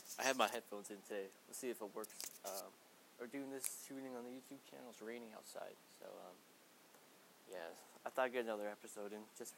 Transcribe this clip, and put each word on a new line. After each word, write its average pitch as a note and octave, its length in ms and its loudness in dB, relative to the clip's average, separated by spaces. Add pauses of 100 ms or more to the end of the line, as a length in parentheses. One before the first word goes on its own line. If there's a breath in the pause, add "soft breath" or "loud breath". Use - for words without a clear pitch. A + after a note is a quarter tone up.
(160)
I A#2+ 80 6
have C3 160 10
my G#2+ 80 12
headphones G#2 400 0
in G#2 160 -4
today. G2 240 0 (160)
We'll - 80 -12
see - 160 0
if A2+ 160 0
it G2 80 0
works. G#2+ 240 -2 (320)
Um, F#2+ 240 -2 (480)
we're A#2+ 80 -2
doing C3+ 240 -2
this C3+ 160 2 (160)
shooting C3+ 320 -4
on A#2+ 80 -2
the B2 80 -6
YouTube C3 320 -10
channel. C3+ 240 -10
It's G#2+ 160 -10
raining A2+ 320 -4
outside, F#2+ 400 -6 (240)
so, F#2 80 -8
um, F#2 240 -8 (1200)
yeah. F2 240 -2 (240)
I - 80 -2
thought B2+ 240 6
I'd - 0 -
get A#2+ 160 6
another G#2 240 4
episode G#2 400 -6
in G#2+ 80 -2 (160)
just - 220 -6